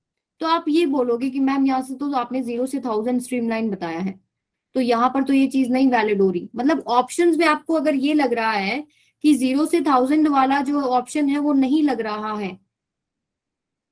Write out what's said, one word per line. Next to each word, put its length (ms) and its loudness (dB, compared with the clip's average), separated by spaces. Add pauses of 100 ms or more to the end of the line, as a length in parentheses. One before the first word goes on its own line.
(420)
तो 60 -4
आप 220 0
ये 180 2
बोलोगे 420 0
कि 100 -4
मैम 260 2
यहाँ 160 0
से 140 -10
तो 200 -4
आपने 280 -2
ज़ीरो 220 -4
से 160 -6
thousand 400 -2
streamline 500 -4
बताया 280 -6
है, 200 -8 (560)
तो 60 0
यहाँ 280 2
पर 140 -2
तो 100 0
ये 140 4
चीज 240 -2
नहीं 180 2
valid 320 2
हो 80 4
रही। 260 -4
मतलब 340 0
options 480 2
में 100 2
आपको 260 0
अगर 240 0
ये 160 0
लग 200 2
रहा 180 0
है 280 -4 (440)
कि 120 6
ज़ीरो 300 2
से 160 2
थाउजेंड 480 2
वाला 320 2
जो 200 -2
option 480 -2
है 100 0
वो 140 0
नहीं 300 2
लग 180 0
रहा 340 -6
है, 200 -8 (1400)